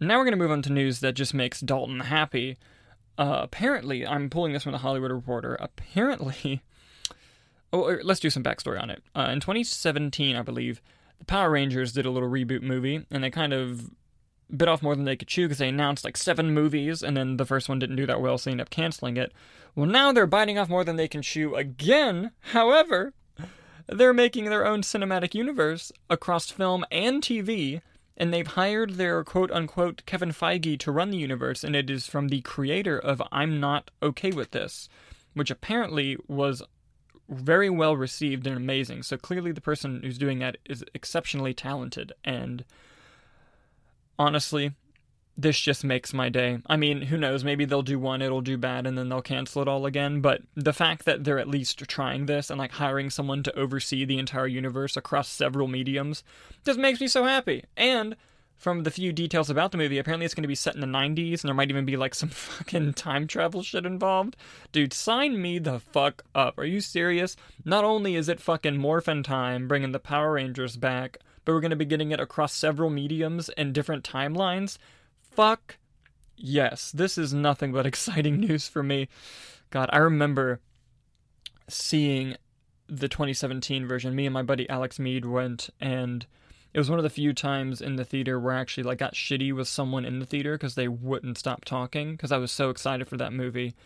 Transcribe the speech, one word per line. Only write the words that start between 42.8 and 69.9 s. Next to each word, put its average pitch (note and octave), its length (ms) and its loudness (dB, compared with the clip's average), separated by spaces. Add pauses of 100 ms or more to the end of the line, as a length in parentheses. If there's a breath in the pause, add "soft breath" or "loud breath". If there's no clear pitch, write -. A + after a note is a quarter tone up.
honestly, D3 540 2 (680)
this D3 200 4
just - 240 0
makes B2+ 280 0
my B2+ 160 0
day. B2 380 0
I D#3 100 2
mean, D3 260 2
who C#3 140 0
knows? C3+ 280 0
Maybe C#3+ 200 2
they'll C#3 180 2
do C3 180 0
one, C3 200 -2
it'll C3 200 0
do C3 180 -2
bad, B2+ 300 -2
and B2+ 100 -2
then B2+ 100 -4
they'll B2+ 140 -2
cancel C3+ 400 -4
it C3+ 60 0
all C#3 180 0
again. C#3+ 340 0
But C3 220 4 (140)
the D3 160 2
fact D#3+ 320 2
that D3 180 2
they're C#3 160 0
at A#2+ 80 -2
least C#3 400 -2
trying C3+ 400 -2
this D3 240 -2
and, C#3 80 -6
like, C3+ 140 -6
hiring C#3 360 0
someone C#3 360 -2
to C3+ 120 -4
oversee C3+ 480 0
the C3 140 0
entire C3 300 -2
universe C3 480 -2
across - 320 -2
several C3+ 400 0
mediums C3+ 560 -2 (400 loud breath)
just C4 160 2
makes C4 200 4
me C4+ 60 0
so B3 160 4
happy. B3+ 400 2 (140)
And A3+ 400 2 (400 soft breath)
from F3 260 0
the D#3 80 0
few F3+ 220 -2
details D#3+ 360 0
about D#3 220 2
the F3+ 80 -4
movie, C#3 200 2
apparently E3 260 -2
it's D#3+ 100 -4
gonna D3+ 140 -2
be C#3 80 -2
set - 180 -2
in D3 60 -8
the C3+ 80 -4
nineties, D#3 560 0
and C#3+ 40 0
there C3+ 60 2
might C#3 160 2
even C#3 140 0
be, C3+ 120 0
like, C3 200 -2
some D#3 120 -4
<laughs> - 20 -6
fucking - 640 -4
time D3 340 -2
travel E3+ 340 -2
shit F3+ 240 -4
involved. F#3+ 480 0 (380 loud breath)
Dude, D3 200 4
sign A#3+ 480 0
me F3 200 -2
the C#3 180 -2
fuck - 460 0 (100)
up. B2+ 240 2
Are C#3+ 60 -2
you F#3 160 -2
serious? F3 560 0 (280 loud breath)
Not G3+ 200 4
only G#3 320 2
is D#3+ 120 0
it E3+ 120 0
fucking D3+ 360 0
Morphin D3+ 460 2
Time, B2+ 460 -2
bringing C3+ 240 0